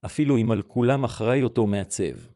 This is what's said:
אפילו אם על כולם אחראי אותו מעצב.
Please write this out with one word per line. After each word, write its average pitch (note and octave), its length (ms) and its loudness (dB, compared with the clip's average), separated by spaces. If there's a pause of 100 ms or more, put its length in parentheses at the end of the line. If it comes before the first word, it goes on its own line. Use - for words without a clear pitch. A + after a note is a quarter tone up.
אפילו C#3 320 0
אם A2+ 140 2
על G#2 100 0
כולם B2 420 0
אחראי B2 400 0
אותו A#2 240 0
מעצב. F#2+ 500 -4 (180)